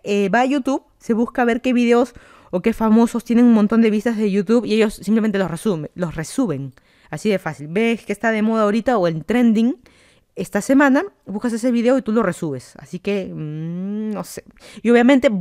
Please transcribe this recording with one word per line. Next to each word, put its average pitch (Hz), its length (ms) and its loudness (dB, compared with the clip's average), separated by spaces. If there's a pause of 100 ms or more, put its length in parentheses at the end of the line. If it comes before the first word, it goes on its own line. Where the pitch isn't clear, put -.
Eh, 202 260 0
va 226 120 2
a 262 40 2
YouTube, 269 380 -2 (140)
se - 160 -4
busca 233 300 -2
a - 20 2
ver 233 160 0
qué 254 100 -2
videos 240 420 2 (380)
o 180 100 -2
qué 226 120 0
famosos 226 500 2
tienen 240 220 4
un 240 80 6
montón 220 280 4
de 226 80 4
vistas 214 280 -2
de 214 120 0
YouTube 208 360 0
y 208 80 -2
ellos 220 220 2
simplemente 208 440 0
los 185 100 -2
resumen, 165 460 -4
los 170 180 -6
resuben. 147 600 -6 (360)
Así 156 200 -4
de 190 100 0
fácil. 151 300 -10
Ves 226 360 -2
que - 60 -8
está 226 200 -2
de 214 100 -2
moda 220 220 0
ahorita 220 340 0
o 175 100 2
en 160 160 -4
trending 233 540 2 (580)
esta 196 260 -6
semana, 277 420 4 (240)
buscas 214 260 -6
ese 233 180 -2
video 233 240 2
y 262 60 0
tú 220 100 -6
lo 226 120 0
resubes. 160 560 -6
Así - 180 -16
que, 190 340 -6
mm, 170 840 -8
no 180 80 -10
sé. - 200 -16 (380)
Y 214 80 -2
obviamente 247 400 6 (120)